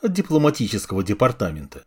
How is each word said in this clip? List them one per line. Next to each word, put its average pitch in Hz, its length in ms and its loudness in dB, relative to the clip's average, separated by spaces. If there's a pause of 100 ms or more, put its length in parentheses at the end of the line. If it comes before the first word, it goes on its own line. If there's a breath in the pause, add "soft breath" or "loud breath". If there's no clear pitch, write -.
от 208 100 0
дипломатического 147 920 0
департамента 98 840 -2